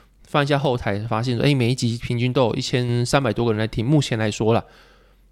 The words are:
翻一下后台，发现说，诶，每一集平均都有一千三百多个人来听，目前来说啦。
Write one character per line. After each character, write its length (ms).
翻 200
一 40
下 100
后 180
台， 260
发 200
现 160
说， 60
诶， 100
每 160
一 60
集 260
平 160
均 160
都 120
有 100
一 60
千 440
三 160
百 100
多 140
个 60
人 80
来 80
听， 180
目 160
前 160
来 140
说 220
啦。 100